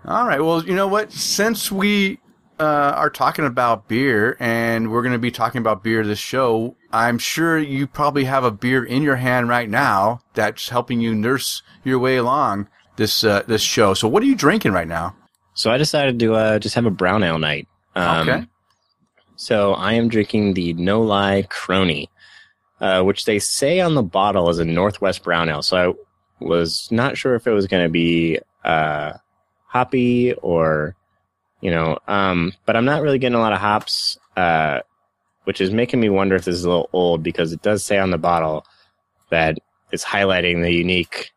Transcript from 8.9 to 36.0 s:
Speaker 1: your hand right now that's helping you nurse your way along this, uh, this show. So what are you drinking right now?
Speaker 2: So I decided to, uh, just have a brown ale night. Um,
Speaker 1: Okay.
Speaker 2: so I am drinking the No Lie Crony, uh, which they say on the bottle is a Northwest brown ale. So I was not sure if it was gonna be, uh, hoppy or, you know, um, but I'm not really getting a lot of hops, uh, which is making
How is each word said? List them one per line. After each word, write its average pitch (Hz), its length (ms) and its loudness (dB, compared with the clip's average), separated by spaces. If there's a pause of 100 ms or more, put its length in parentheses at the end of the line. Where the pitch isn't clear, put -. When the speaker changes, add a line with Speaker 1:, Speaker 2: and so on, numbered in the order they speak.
Speaker 1:
your 139 140 2
hand 123 320 0
right 120 200 0
now 110 520 2 (140)
that's 107 340 -2
helping 120 320 -2
you 117 140 0
nurse 117 480 -2 (220)
your 131 140 0
way 131 180 2
along 120 520 0 (280)
this, 110 280 0
uh, 101 220 4
this 110 160 0
show. 101 320 4
So 110 140 0
what 175 140 2
are 262 40 2
you 269 80 4
drinking 170 380 2
right 87 160 -2
now? 85 260 -6 (400)
Speaker 2:
So - 160 0
I 120 80 2
decided 143 420 0
to, 110 140 4
uh, 110 240 2
just - 160 -6
have 120 120 2
a 110 40 4
brown 92 320 2
ale 82 160 0
night. 76 280 -2 (300)
Um, 85 320 0
Speaker 1:
Okay. 156 180 -2 (880)
Speaker 2:
so 101 380 0
I 101 200 -2
am 117 140 2
drinking 104 460 0
the 85 200 -2
No 92 280 0
Lie 98 460 2
Crony, 92 640 -2 (680)
uh, 92 220 2
which 98 220 0
they 107 140 0
say 151 420 0
on 170 140 0
the 135 80 2
bottle 95 480 0
is 85 80 0
a 85 60 0
Northwest 92 580 -2
brown 85 260 0
ale. 73 140 -4
So - 140 0
I - 680 -4
was 82 460 -2
not 120 260 0
sure 131 200 0
if 113 100 -4
it 123 60 2
was 101 140 2
gonna 90 220 2
be, 82 500 0 (260)
uh, 76 480 -2 (540)
hoppy 123 680 0
or, 80 600 0 (680)
you 98 100 -4
know, 80 280 0 (100)
um, 95 440 0 (140)
but 110 100 2
I'm 117 80 2
not 147 180 0
really 139 160 0
getting 123 180 0
a 117 40 2
lot 110 120 2
of 95 80 0
hops, - 580 -2 (180)
uh, 80 440 0 (640)
which - 160 -6
is 95 100 0
making 120 300 0